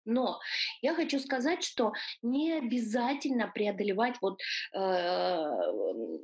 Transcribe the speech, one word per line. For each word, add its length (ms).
Но 340
я 120
хочу 240
сказать, 440
что 300
не 360
обязательно 960
преодолевать 680
вот, 180
э, 60
м, 1400